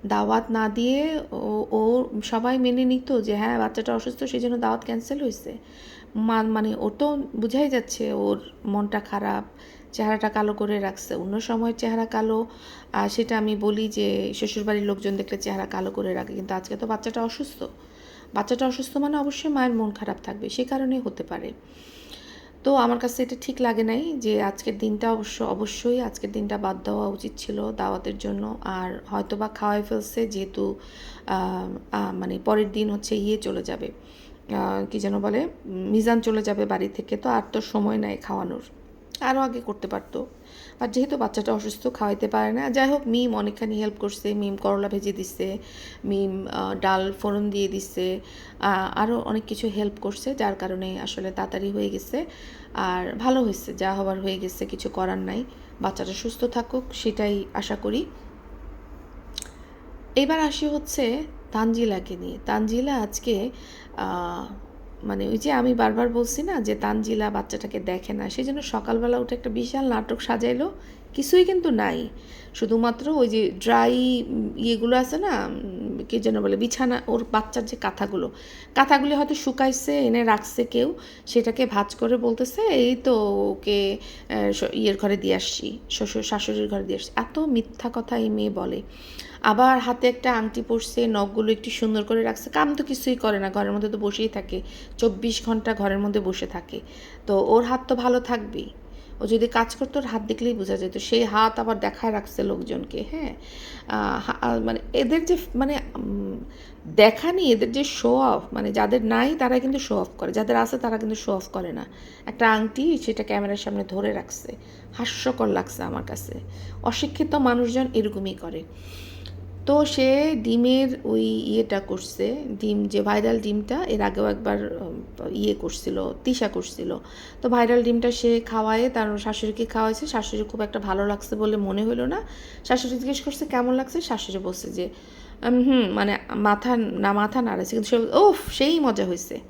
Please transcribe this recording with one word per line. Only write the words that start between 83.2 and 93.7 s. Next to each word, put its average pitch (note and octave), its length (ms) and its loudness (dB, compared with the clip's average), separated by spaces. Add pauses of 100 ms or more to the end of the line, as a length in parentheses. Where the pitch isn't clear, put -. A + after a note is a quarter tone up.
ওকে, G3+ 460 0 (320)
আহ, - 220 2
শ-, - 220 0
ইয়ের G#3+ 240 2
ঘরে G3+ 200 2
দিয়ে F#3 180 2
আসছি, - 440 -4 (100)
শ্বশুর G#3+ 340 -2
শাশুড়ির G#3+ 440 0
ঘরে G3+ 160 -2
দিয়ে G3 160 -2
আসছি।" - 160 -10
এত A3+ 240 -2
মিথ্যা B3 540 0
কথা A#3 240 -2
এই A3 120 2
মেয়ে G#3+ 200 0
বলে। - 320 -4 (600)
আবার B3+ 380 6
হাতে B3 280 2
একটা B3 260 2
আংটি A3+ 280 -2
পরছে, A#3 460 0
নখগুলো G#3+ 440 2
একটু A3 180 0
সুন্দর A3 340 0
করে A3+ 200 2
রাখছে। A3+ 260 -2
কাম D4 260 2
তো D4 80 0
কিছুই C4 320 0
করে G#3+ 240 2
না, G3 100 0
ঘরের G3+ 220 0